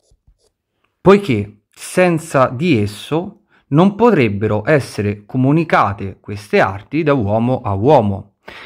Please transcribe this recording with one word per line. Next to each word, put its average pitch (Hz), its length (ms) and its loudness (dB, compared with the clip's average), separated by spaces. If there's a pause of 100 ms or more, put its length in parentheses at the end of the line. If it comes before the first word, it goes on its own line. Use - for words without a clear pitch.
(1040)
poiché 170 500 2 (180)
senza 160 800 -2
di 143 280 0
esso 139 680 -6 (240)
non 180 260 4
potrebbero 110 760 0
essere 107 560 -2
comunicate 131 960 -2
queste 110 420 -4
arti 117 440 -4
da 143 100 2
uomo 117 460 -2
a 104 140 -6
uomo, 101 600 0 (320)